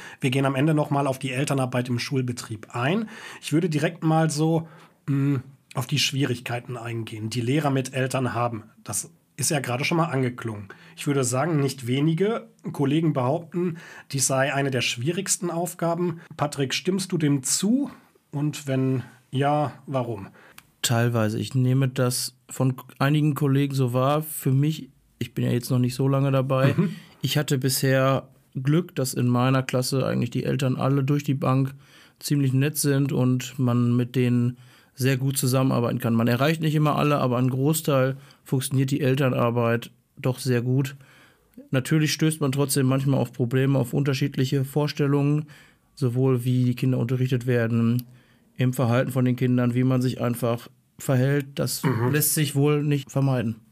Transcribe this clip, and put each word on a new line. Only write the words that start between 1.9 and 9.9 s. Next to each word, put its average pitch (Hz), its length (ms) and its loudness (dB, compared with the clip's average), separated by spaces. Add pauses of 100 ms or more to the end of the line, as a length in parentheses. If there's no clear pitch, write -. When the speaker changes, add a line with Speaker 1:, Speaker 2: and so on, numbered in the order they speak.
Speaker 1:
im 120 80 -2
Schulbetrieb 123 760 -6
ein. 175 360 -2 (320)
Ich - 100 -12
würde 175 160 2
direkt 160 360 -2
mal 160 260 2
so, 160 380 0 (380)
mh, 139 340 0 (340)
auf 127 120 -4
die 143 120 -2
Schwierigkeiten 123 800 -2
eingehen, 113 500 -8
die 120 140 -4
Lehrer 143 280 0
mit 131 220 -2
Eltern 131 400 -2
haben. 117 300 -4 (220)
Das - 260 -8 (260)
ist 131 140 -2
ja 151 100 0
gerade 123 240 -4
schon 170 140 0